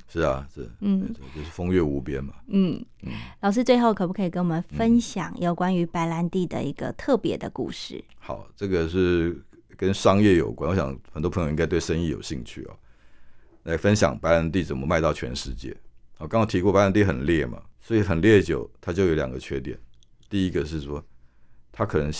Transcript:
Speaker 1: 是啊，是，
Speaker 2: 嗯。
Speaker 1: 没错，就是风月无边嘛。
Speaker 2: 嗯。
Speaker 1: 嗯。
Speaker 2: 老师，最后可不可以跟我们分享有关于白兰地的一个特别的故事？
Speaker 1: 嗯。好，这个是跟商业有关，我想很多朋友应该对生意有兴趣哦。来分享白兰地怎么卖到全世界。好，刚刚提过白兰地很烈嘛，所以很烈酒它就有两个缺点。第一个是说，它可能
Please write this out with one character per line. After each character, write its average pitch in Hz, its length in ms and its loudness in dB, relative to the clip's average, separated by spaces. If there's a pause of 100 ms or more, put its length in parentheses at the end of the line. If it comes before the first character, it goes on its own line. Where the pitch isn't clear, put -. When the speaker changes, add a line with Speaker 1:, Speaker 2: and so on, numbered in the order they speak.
Speaker 1:
是 82 120 -4
啊， 69 340 0
是， 64 120 -12 (140)
Speaker 2:
嗯。 196 200 0
Speaker 1:
没 190 80 -4
错， - 140 -10 (140)
就 76 60 -10
是 80 80 -12
风 90 200 -4
月 92 120 4
无 71 180 0
边 67 240 -6
嘛。 71 80 -12 (140)
Speaker 2:
嗯。 190 360 0 (200)
Speaker 1:
嗯。 - 100 -10 (280)
Speaker 2:
老 202 120 0
师， 247 100 2
最 247 140 4
后 240 160 4
可 196 140 -2
不 180 80 -2
可 202 100 -2
以 175 60 -2
跟 175 120 -4
我 180 60 2
们 165 140 0
分 233 360 2
享 180 400 -4
有 175 160 0
关 180 220 0
于 170 80 2
白 170 220 -4
兰 165 240 -2
地 185 160 -2
的 - 180 -6
一 143 80 -4
个 - 220 -8
特 - 200 0
别 127 220 -2
的 - 140 -8
故 - 200 -8
事？ - 280 -12
Speaker 1:
嗯。 - 220 -20
好， - 360 -12
这 101 100 -6
个 85 220 0
是 85 500 2 (380)
跟 95 160 2
商 98 260 4
业 101 180 8
有 62 140 2
关， 71 200 -4
我 95 40 2
想 69 240 -2 (140)
很 78 80 -8
多 85 100 0
朋 85 140 0
友 73 60 0
应 78 40 0
该 80 120 2
对 82 120 2
生 80 220 -2
意 85 80 0
有 53 140 -4
兴 65 200 -8
趣 - 220 -14
哦。 - 120 -18 (880)
来 82 120 -2
分 101 180 4
享 73 240 2
白 82 140 2
兰 82 180 4
地 87 140 0
怎 - 100 -6
么 65 120 -6
卖 85 120 2
到 80 140 2
全 - 240 -6
世 62 160 -8
界。 - 240 -10 (400)
好， 78 100 -12
刚 113 140 0
刚 107 80 2
提 90 140 0
过 98 100 4
白 95 80 6
兰 101 100 6
地 101 140 6
很 71 220 0
烈 78 180 2
嘛， 58 160 -10 (220)
所 117 120 -4
以 110 60 6
很 90 220 0
烈 104 180 8
酒 80 300 -4 (100)
它 90 140 -6
就 95 140 2
有 80 60 2
两 69 160 -2
个 64 80 -10
缺 67 220 -8
点。 65 180 -10 (520)
第 98 160 0
一 87 40 0
个 82 140 -2
是 78 160 -6
说， 73 240 -10 (680)
它 - 140 -4
可 98 140 0
能 73 220 0